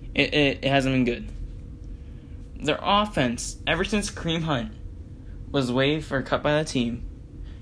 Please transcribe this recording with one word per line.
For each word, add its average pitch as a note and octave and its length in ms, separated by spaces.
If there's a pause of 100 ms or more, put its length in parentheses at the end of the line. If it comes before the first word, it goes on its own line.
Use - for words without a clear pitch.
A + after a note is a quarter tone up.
(140)
It, - 200
it, C#3+ 280
it C3+ 60
hasn't C3+ 260
been B2+ 100
good. A#2 240 (1400)
Their D3 180
offense, F#3 760 (100)
ever E3 180
since G3+ 260
Kareem E3 320
Hunt B2+ 300 (800)
was C3 180
waived C#3 360
for C3+ 160
cut B2+ 200
by D3 180
the D#3 80
team, A#2+ 380 (560)